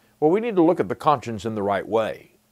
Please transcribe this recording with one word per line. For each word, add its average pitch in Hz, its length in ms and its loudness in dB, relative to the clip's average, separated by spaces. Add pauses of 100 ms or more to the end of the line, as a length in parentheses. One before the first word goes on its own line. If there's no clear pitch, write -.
(220)
Well, 151 100 4
we 196 80 2
need 226 160 -4
to 180 80 6
look 165 160 4
at 104 80 -4
the 107 80 -6
conscience 120 480 -2
in 113 120 -6
the 107 60 -4
right 98 240 -2
way. 104 520 -4 (140)